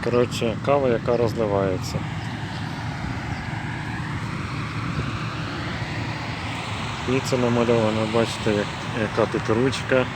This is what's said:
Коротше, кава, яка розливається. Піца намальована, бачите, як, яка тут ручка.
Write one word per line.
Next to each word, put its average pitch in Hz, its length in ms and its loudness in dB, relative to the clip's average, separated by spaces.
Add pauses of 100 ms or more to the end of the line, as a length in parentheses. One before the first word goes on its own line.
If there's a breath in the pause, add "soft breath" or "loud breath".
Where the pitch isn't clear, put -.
Коротше, 120 600 2
кава, 139 240 4
яка 120 280 4
розливається. 101 800 2 (4000)
Піца 131 320 2
намальована, 117 760 4
бачите, 113 380 2
як, 104 140 2 (360)
яка 104 300 2
тут 113 180 0
ручка. 127 560 4 (100)